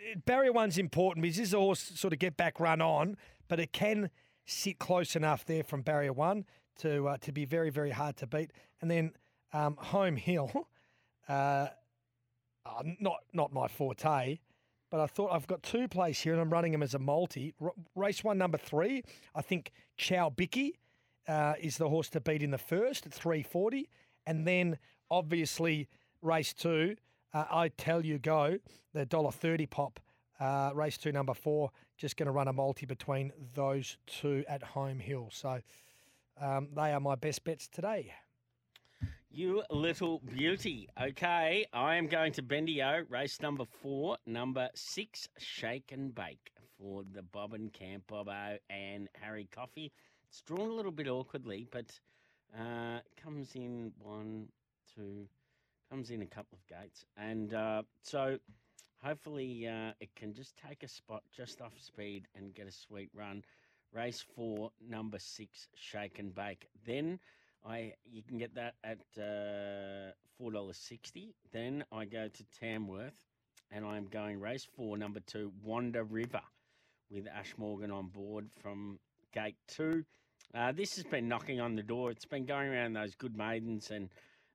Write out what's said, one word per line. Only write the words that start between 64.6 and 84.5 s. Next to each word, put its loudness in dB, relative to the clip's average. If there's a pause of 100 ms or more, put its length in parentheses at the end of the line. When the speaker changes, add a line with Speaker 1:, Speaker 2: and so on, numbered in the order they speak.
Speaker 2:
number -8
six, -16
Shake -10
and -10
Bake. -8 (180)
Then -4 (440)
I, -8 (100)
you -18
can -10
get -6
that -6
at, -8 (180)
uh, -6 (260)
four -8
dollars -6
sixty. -16 (200)
Then -4
I -6
go -6
to -14 (140)
Tamworth, -8 (460)
and -8
I'm -6
going -6
race -6 (100)
four, -4
number -6
two, -8 (100)
Wanda -2
River, -4 (640)
with -10
Ash -12
Morgan -6
on -6
board -10 (100)
from -10 (340)
gate -6 (120)
two. -2 (500)
Uh, 0
this -4
has -8
been -2
knocking -2
on -2
the -2
door. -4
It's -14
been -6
going -2
around 0
those -4
good -8
maidens -4
and -6 (460)